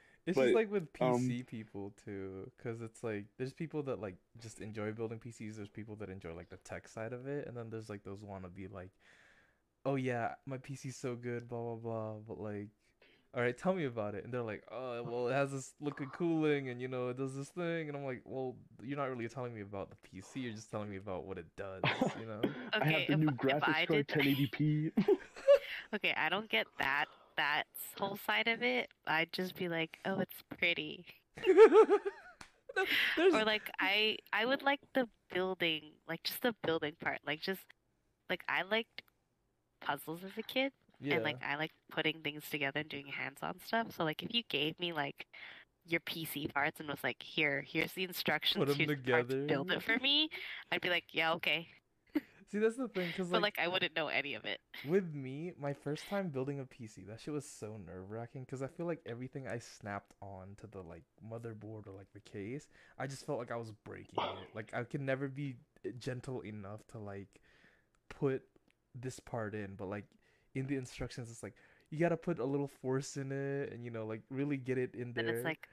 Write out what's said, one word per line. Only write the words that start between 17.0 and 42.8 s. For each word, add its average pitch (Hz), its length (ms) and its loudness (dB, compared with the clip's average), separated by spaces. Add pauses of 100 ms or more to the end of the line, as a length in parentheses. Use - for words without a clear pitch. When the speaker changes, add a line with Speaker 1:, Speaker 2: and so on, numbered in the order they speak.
Speaker 1:
it 123 80 -4
does 135 180 -2
this 139 140 -6
thing." 165 380 -2
And 147 100 -6
I'm 139 60 -6
like, 131 220 -4
"Well, 127 320 -4 (240)
you're 139 160 -4
not 135 120 0
really 117 180 -2
telling 123 260 -6
me 107 80 -6
about 98 280 -6
the - 80 -20
P - 240 -14
C, - 200 -10
you're 120 120 -4
just 110 160 -12
telling 104 200 -4
me 98 80 -8
about 95 280 -4
what 92 120 -6
it 82 180 -14
does, 98 580 0
you 113 120 -8
know?" 208 360 -2
Speaker 2:
<laughs> - 180 -6
"I 147 60 4
have 180 200 4
Speaker 3:
Okay, - 0 -
Speaker 2:
the 143 80 6
Speaker 3:
if, - 20 6
Speaker 2:
new 156 160 6 (160)
Speaker 3:
if 131 100 4
Speaker 2:
graphics 156 240 4
Speaker 3:
I 175 40 2
Speaker 2:
card, 147 200 4
Speaker 3:
did - 20 -20
<laughs> - 20 -4
Speaker 2:
ten 143 180 4
eighty 139 200 6
P." 151 480 2
<laughs> 208 60 6 (920)
Speaker 3:
Okay, 185 220 2
I 156 120 2
don't 202 200 0
get 220 200 2 (100)
that, 143 280 2 (300)
that 147 280 2 (340)
whole 202 180 -2
side 214 320 2
of 226 140 2
it. 247 280 2 (160)
I'd 160 260 2
just 185 240 -2
be 180 120 0
like, 165 360 0
"Oh, 196 160 0
it's - 220 -4 (160)
pretty." 170 460 0 (320)
Speaker 1:
<laughs> - 100 -2 (1300)
No, 381 100 2 (300)
there's 349 180 8
Speaker 3:
Or, 214 100 6
like, 214 260 2 (100)
I, 208 360 4 (160)
I 208 140 2
would 269 160 2
like 277 180 4 (140)
the 254 140 4 (220)
building, 175 640 0 (140)
like, 165 160 -4
just - 180 -4
the 240 200 4
building 160 380 0
part. 139 260 -2
Like, 151 140 0
just, 190 220 -2 (680)
like, 180 180 -2
I 147 140 2
liked 214 400 -2 (800)
puzzles 156 440 -4
as 190 140 -10
a 226 40 -4
kid. 262 300 0 (380)
And, - 140 4
like, 151 120 0
Speaker 1:
Yeah. 123 60 -12
Speaker 3:
I 143 140 -2
like 156 160 -2 (180)
putting 160 320 0
things 151 280 -6
together 143 300 0